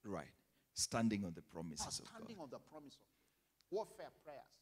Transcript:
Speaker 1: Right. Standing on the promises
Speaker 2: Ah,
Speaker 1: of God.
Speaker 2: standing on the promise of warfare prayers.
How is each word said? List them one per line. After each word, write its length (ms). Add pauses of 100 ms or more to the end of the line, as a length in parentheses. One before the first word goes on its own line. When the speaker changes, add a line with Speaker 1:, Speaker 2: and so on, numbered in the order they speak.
Speaker 1:
Right. 300 (400)
Standing 500
on 100
the 80
promises 440
Speaker 2:
Ah, 20
Speaker 1:
of 160
God. 40 (100)
Speaker 2:
standing 240
on 80
the 80
promise 420
of 60 (640)
warfare 420 (120)
prayers. 380